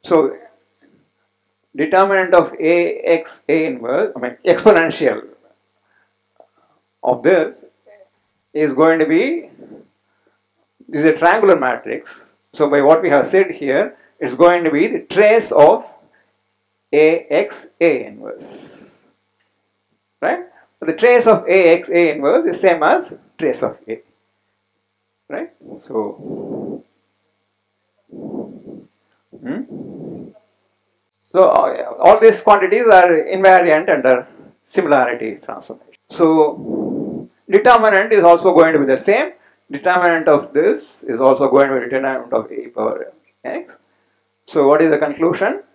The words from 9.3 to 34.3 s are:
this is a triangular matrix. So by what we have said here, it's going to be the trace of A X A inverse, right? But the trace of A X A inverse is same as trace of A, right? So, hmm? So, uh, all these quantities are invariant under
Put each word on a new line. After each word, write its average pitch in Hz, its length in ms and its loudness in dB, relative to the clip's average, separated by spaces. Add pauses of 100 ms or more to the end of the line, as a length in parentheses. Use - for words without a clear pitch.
this 147 160 -6
is 160 60 4
a 156 80 0
triangular 185 400 2
matrix. 120 640 -8 (320)
So 147 160 -2
by 143 120 2
what 156 200 4
we 175 80 -2
have 139 180 2
said 185 240 0
here, 143 460 -4 (220)
it's 123 160 -8
going 175 280 4
to 156 80 -2
be 151 160 0
the - 120 -6
trace - 520 0
of 156 320 4 (1120)
A 156 360 2
X 202 360 -4 (160)
A 135 240 0
inverse, - 680 -20 (1500)
right? 339 240 -6 (340)
But 160 60 -14
the 160 80 -4
trace 240 320 2
of 220 240 4
A 180 200 4
X 175 200 0
A 170 220 2
inverse 151 360 -2
is - 140 -6
same 170 220 2
as 269 280 0 (280)
trace 151 240 -4
of - 160 -8 (100)
A, 110 100 -10 (1300)
right? - 240 -12 (360)
So, - 960 -10 (2500)
hmm? 208 220 -10 (1700)
So, 185 160 4
uh, - 500 -2
all 180 200 6
these 220 220 6
quantities 202 440 2
are 185 240 6
invariant 175 800 2
under 127 380 0 (400)